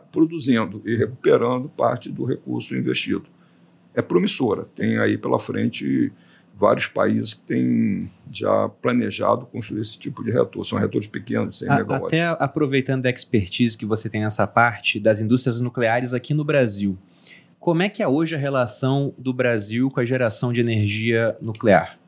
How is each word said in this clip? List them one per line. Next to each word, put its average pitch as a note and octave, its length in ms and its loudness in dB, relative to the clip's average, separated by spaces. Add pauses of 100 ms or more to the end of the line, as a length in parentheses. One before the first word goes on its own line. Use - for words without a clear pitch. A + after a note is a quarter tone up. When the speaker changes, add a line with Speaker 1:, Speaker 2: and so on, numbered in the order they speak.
(120)
Speaker 1:
produzindo B2 720 0
e A2+ 120 -2
recuperando B2+ 760 2
parte A#2+ 420 -2
do - 140 -6
recurso B2 500 -4
investido. B2 500 -2 (680)
É A#2+ 80 -2
promissora. D3+ 640 0 (100)
Tem A2 220 0
aí G#2+ 220 2
pela A2+ 200 0
frente A#2 720 -2 (440)
vários G2+ 320 2
países G#2+ 480 0
que - 80 -20
têm A2+ 680 0 (200)
já G#2 360 0 (140)
planejado A#2+ 640 0
construir - 360 -8
esse - 180 -10
tipo - 240 -12
de A2+ 80 -4
reator. G2 340 0
São G#2 140 -4
reatores G#2 260 0
pequenos, G#2 460 -6
de - 60 -14
cem - 120 -8
Speaker 2:
A-, C#3+ 80 4
Speaker 1:
megawatts. A2 300 -2
Speaker 2:
até E3 180 0 (180)
aproveitando C3+ 640 0
a B2+ 60 4
expertise A2+ 680 0
que - 80 -8
você G#2+ 240 -2
tem G#2+ 120 -2
nessa G#2+ 260 0
parte A2+ 520 0
das G#2+ 220 4
indústrias A#2 400 2
nucleares A#2+ 500 0
aqui B2+ 220 -4
no D3+ 100 0
Brasil, G#2 540 2 (640)
como E3+ 240 2
é G#3 40 0
que G#3 140 -6
é F#3 60 2
hoje D3+ 260 0
a D#3 40 -4
relação C3+ 760 0
do C3 160 -4
Brasil A#2+ 600 0
com - 80 -4
a B2 60 0
geração B2 460 0
de A#2+ 80 0
energia A2+ 800 2
nuclear? G#2 680 2